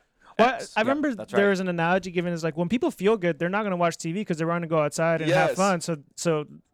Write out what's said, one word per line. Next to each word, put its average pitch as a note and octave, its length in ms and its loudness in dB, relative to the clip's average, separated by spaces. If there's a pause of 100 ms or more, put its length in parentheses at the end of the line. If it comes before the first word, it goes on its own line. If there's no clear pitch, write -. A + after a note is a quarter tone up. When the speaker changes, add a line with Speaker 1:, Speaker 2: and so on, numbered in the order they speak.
(400)
Speaker 1:
Well, B3 160 4
Speaker 2:
X. - 200 -12
Speaker 1:
I A3 60 2
Speaker 3:
Yep, A3 60 2
Speaker 1:
remember C#4+ 280 -2
Speaker 3:
that's - 180 -12
Speaker 1:
there G3+ 120 4
Speaker 3:
right. G3+ 60 4
Speaker 1:
was F#3 80 0
an F#3+ 80 -4
analogy F3+ 420 0
given. F3 240 -2
It's D#3+ 100 -6
like, D#3 140 -4
when F3 100 -2
people B3 220 0
feel G#3 260 2
good, F3 220 0
they're E3 120 -2
not G3+ 140 -2
gonna F#3+ 140 -2
watch E3+ 200 0
T E3 140 -6
V G3+ 140 -4
'cause E3 120 -2
they're D#3+ 100 -2
gonna E3+ 200 -2
go D#3+ 120 2
outside D#3+ 420 0
and D#3 100 0
have D#3+ 180 4
Speaker 2:
Yes. - 80 -2
Speaker 1:
fun. F#3 240 2
So, E3 160 -4 (180)
so D3+ 320 -2 (260)